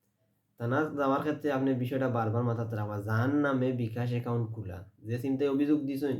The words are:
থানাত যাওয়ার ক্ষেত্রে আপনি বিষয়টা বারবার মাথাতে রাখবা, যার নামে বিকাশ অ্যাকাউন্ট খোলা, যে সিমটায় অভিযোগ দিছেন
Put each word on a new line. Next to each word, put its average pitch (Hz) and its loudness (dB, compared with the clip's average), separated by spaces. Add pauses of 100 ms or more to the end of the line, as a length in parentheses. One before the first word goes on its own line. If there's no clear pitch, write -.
(600)
থানাত 131 2 (120)
যাওয়ার 139 2
ক্ষেত্রে 151 -2 (100)
আপনি 135 2 (140)
বিষয়টা 131 0 (100)
বারবার 113 2
মাথাতে 113 -2
রাখবা, 104 -4 (100)
যার 113 2 (140)
নামে 131 2 (160)
বিকাশ 120 -2
অ্যাকাউন্ট 120 -2
খোলা, 92 -8 (300)
যে 117 -2
সিমটায় 139 0
অভিযোগ 147 4
দিছেন 135 -2